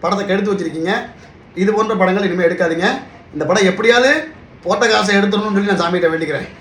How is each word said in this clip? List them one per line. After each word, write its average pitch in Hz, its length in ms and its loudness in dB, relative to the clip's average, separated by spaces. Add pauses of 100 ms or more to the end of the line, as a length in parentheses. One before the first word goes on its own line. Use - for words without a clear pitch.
படத்தை 196 260 -2
கெடுத்து 196 260 -2
வச்சிருக்கீங்க. 165 400 -4 (600)
இது 202 180 0
போன்ற 214 220 0
படங்கள் 190 300 0
இனிமே 180 200 0
எடுக்காதீங்க. 170 420 0 (460)
இந்த 147 140 -4
படம் 190 180 2
எப்படியாவது 240 640 2 (340)
போட்ட 208 260 0
காசை 208 280 2
எடுத்துடணும்னு 202 360 0
சொல்லி 202 200 0
நான் 175 80 0
சாமிகிட்ட 170 260 0
வேண்டிக்கிறேன். 160 420 -2 (120)